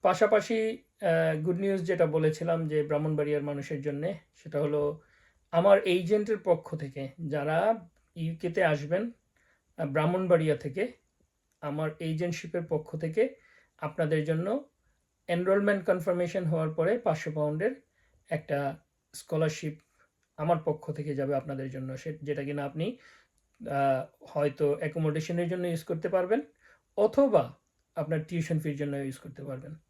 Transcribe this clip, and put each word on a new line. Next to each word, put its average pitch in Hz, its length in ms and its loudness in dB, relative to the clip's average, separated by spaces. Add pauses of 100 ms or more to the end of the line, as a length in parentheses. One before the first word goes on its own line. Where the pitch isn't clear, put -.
পাশাপাশি, 220 800 2 (180)
আহ, 165 400 2
গুড 175 180 -2
নিউজ 196 280 0
যেটা 170 180 4
বলেছিলাম 160 600 0
যে 151 160 0
ব্রাহ্মণবাড়িয়ার 147 600 0
মানুষের 143 380 -6
জন্যে, 147 320 -4 (220)
সেটা 156 260 -4
হলো 147 400 0 (500)
আমার 196 320 8
এজেন্টের 196 540 2
পক্ষ 165 380 0
থেকে 139 340 -8 (180)
যারা 165 600 0 (260)
ইউকেতে 165 480 -2
আসবেন, 160 480 0 (680)
আহ, 160 100 -4
ব্রাহ্মণবাড়িয়া 160 680 4
থেকে, 180 380 -6 (680)
আমার 151 280 -4 (100)
এজেন্টশিপের 170 640 -4
পক্ষ 160 340 -4
থেকে 170 380 0 (420)
আপনাদের 151 460 0
জন্য 180 460 -2 (580)
এনরোলমেন্ট 190 580 2
কনফার্মেশন 180 600 0
হওয়ার 160 240 0
পরে 170 300 0
পাঁচশো 160 320 -2
পাউন্ডের 156 400 -2 (580)
একটা 143 480 -4 (380)
স্কলারশিপ 156 640 -2 (580)
আমার 160 280 2
পক্ষ 156 260 -4
থেকে 147 240 -6
যাবে 139 200 0
আপনাদের 135 340 -6
জন্য, 131 280 -10
সে, 156 260 -10
যেটা 143 200 -4
কিনা 143 220 -4
আপনি, 165 320 -6 (680)
আহ, 139 580 0
হয়তো 143 500 0
অ্যাকোমোডেশনের 160 760 -2
জন্য 180 180 -2
ইউজ 170 160 -4
করতে 165 260 -4
পারবেন 185 320 2 (560)
অথবা 214 600 4 (380)
আপনার 156 280 -2
টিউশন 165 360 -2
ফির 151 160 -2
জন্য 143 220 -4
ইউজ 135 200 -6
করতে 135 260 -16
পারবেন। 139 320 -12 (140)